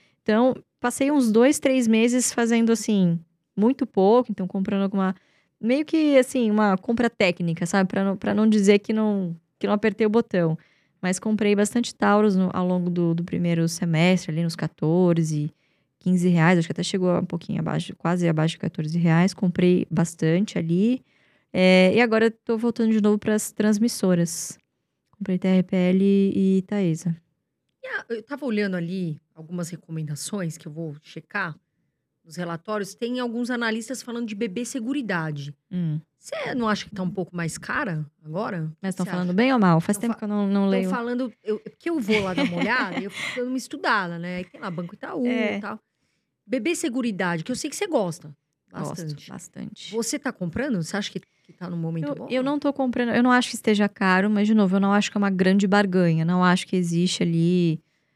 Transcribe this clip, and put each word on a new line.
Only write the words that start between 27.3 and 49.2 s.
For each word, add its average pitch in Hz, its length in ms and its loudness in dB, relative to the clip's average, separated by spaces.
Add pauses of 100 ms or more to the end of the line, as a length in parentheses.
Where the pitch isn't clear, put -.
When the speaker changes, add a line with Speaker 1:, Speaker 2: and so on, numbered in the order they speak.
Speaker 2:
E 508 40 -16
a, 480 220 -10
eu 233 140 -8
tava 285 240 -10
olhando 208 280 -2
ali 170 460 -6 (140)
algumas 170 340 -10
recomendações 160 880 -8
que - 100 -20
eu 156 60 -14
vou 156 300 -10
checar 170 520 -10 (720)
nos 160 120 -18
relatórios. 175 580 -6
Tem 247 260 -4
alguns 240 300 -4
analistas 233 520 -4
falando 233 240 -8
de 220 80 -8
B 214 140 -4
B 214 160 -6
Seguridade. 196 880 -6 (160)
Speaker 1:
Hum. 160 300 -4 (180)
Speaker 2:
Você 605 360 -8
não 240 120 -2
acha 208 200 -2
que - 40 -20
tá 185 120 -8
um 180 80 -4
pouco 175 260 -8
mais 165 220 -6
cara 160 480 -6 (180)
agora? 160 560 -8
Speaker 1:
Mas 190 140 -6
Speaker 2:
O - 20 -8
que - 0 -
Speaker 1:
tão 180 80 -4
Speaker 2:
você 190 60 -6
Speaker 1:
falando 180 180 -4
Speaker 2:
acha? 180 80 -2
Speaker 1:
bem 247 160 2
ou 254 60 2
mal? 180 200 6
Faz 202 200 0
Speaker 2:
Tão 233 100 -4
Speaker 1:
tempo 226 60 -2
Speaker 2:
fa-, - 60 -10
Speaker 1:
que - 40 -8
eu 208 40 -6
não, 208 180 -2
não 196 160 2
Speaker 2:
tão 196 80 2
Speaker 1:
leio. 190 180 0
Speaker 2:
falando, 240 420 -4 (140)
eu, 214 160 -4
porque - 300 -10
eu 330 100 -2
vou 214 220 2
lá 185 100 -4
dar 269 120 0
uma 175 120 -2
olhada 202 420 -2
e 185 60 -6
eu 202 60 -8
fico - 300 -10
dando 247 80 -4
uma 262 100 -4
estudada, 226 600 -4
né? 175 180 -8
Aí 180 80 -8
tem - 140 -20
lá 214 120 -10
Banco 175 240 -8
Itaú 277 320 -6
Speaker 1:
É. 214 320 -2
Speaker 2:
e - 20 -6
tal. 220 180 -10 (680)
B 240 140 -4
B 311 140 -2
Seguridade, 202 680 -4
que - 80 -8
eu 247 40 -4
sei 311 120 -8
que 277 80 -10
você 403 100 -4
gosta 180 480 -4 (380)
Speaker 1:
Gosto, 160 160 -8
Speaker 2:
bastante. 151 400 -12